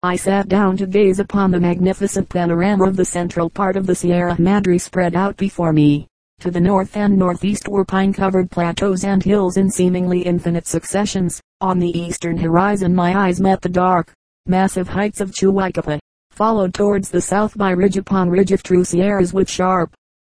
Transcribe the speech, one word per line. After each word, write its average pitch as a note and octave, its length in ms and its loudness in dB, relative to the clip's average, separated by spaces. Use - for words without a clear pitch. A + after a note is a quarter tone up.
I F3+ 140 -2
sat G3 320 0
down F#3+ 300 2
to G3 80 -2
gaze F#3+ 320 2
upon G3 320 0
the F3+ 100 2
magnificent F#3 680 0
panorama F3+ 560 0
of F#3+ 120 0
the F#3 80 2
central F3 460 -4
part F#3+ 260 -2
of F#3+ 100 -4
the F#3 80 2
Sierra F3 460 0
Madre F#3+ 380 2
spread F3+ 360 -2
out G3 220 -2
before F3 360 -2
me. D3 340 4
To F3+ 100 -6
the F3 100 -2
north F#3+ 360 0
and G#3 200 2
northeast F#3 520 -2
were G3 160 0
pine-covered F#3+ 680 0
plateaus F3+ 540 -2
and G3 180 0
hills F#3+ 340 0
in F#3+ 140 2
seemingly F3+ 520 0
infinite F3 440 -2
successions. F#3 760 -4
On F#3 180 0
the F3 180 0
eastern E3+ 400 -6
horizon F3 560 0
my F3+ 240 2
eyes F#3 240 0
met F#3+ 220 2
the F3+ 60 -2
dark, F3+ 440 0
massive F#3 420 0
heights G#3 320 -4
of F#3+ 100 -6
Chuaicapa, F#3 720 -2
followed G#3 420 0
towards G3+ 340 0
the F3 120 -2
south G#3+ 360 -2
by G3 140 0
ridge F#3 260 2
upon F#3+ 320 0
ridge F#3 240 2
of F#3+ 100 0
true F3+ 220 2
sierras F#3 480 0
with F#3+ 160 0
sharp, F#3 460 -2